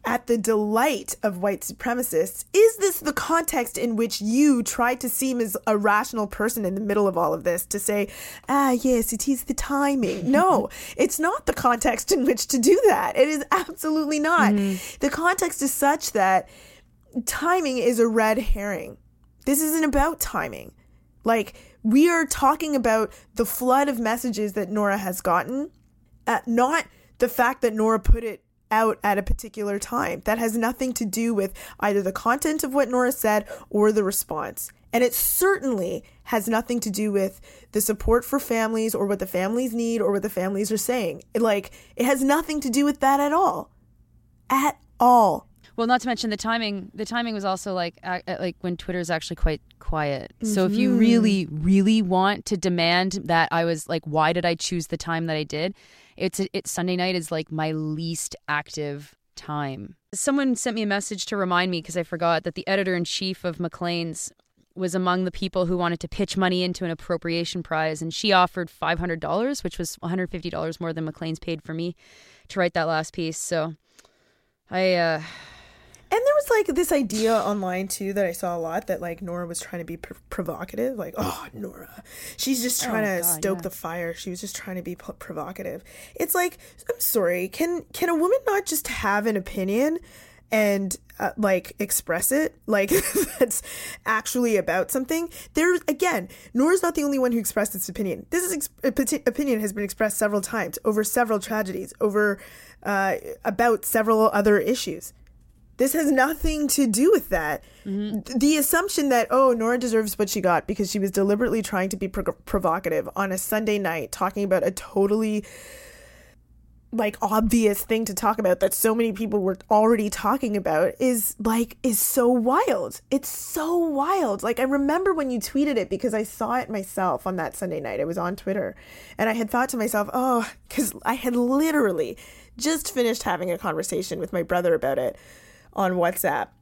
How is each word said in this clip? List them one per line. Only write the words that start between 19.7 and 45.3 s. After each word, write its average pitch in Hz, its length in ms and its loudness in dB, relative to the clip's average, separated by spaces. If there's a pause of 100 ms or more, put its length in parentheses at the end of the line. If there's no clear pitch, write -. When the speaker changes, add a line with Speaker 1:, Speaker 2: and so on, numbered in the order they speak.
Speaker 1:
about 294 340 2
timing. 101 540 -6 (500)
Like, 226 320 0 (260)
we 269 280 6
are 330 160 4
talking 294 500 2
about 220 360 2 (240)
the 233 100 2
flood 262 440 2
of 240 100 -2
messages 220 540 -2
that 196 180 -4
Nora 208 260 0
has 190 240 -6
gotten 240 500 0 (560)
uh, 233 180 2
not 254 400 2 (340)
the 240 100 4
fact 247 320 0
that 226 120 2
Nora 220 260 2
put 233 240 6
it 214 200 -10 (280)
out 220 320 2
at 202 140 2
a 196 60 -2
particular 202 560 -4
time. - 460 -4
That 214 140 0
has 226 180 0
nothing 247 360 -2
to 226 120 -4
do 226 280 -2
with 196 200 0 (260)
either 202 220 2
the 185 100 -2
content 285 520 0
of 262 100 -6
what 269 160 2
Nora 254 220 2
said 208 360 0 (220)
or 214 220 4
the 208 120 2
response. - 680 -4 (200)
And 240 120 4
it 240 100 2
certainly 262 880 0 (200)
has 220 240 -2
nothing 233 320 0
to 214 100 -4
do 208 220 -2
with 196 280 0 (340)
the 208 80 2
support 226 440 2
for - 140 0
families 226 560 0
or 202 100 0
what 196 140 0
the 190 80 -4
families 220 460 -2
need 233 280 0
or 202 100 2
what 196 120 0
the 208 60 -4
families 196 420 -2
are 220 60 0
saying. 214 460 -2 (100)
It, 220 80 0
like, 202 300 2 (240)
it 240 100 0
has 269 180 2
nothing 302 380 2
to 269 80 -4
do 277 160 4
with 285 160 0
that 277 180 4
at 294 140 2
all. - 360 2 (800)
At 277 300 2 (200)
all. 240 480 6 (280)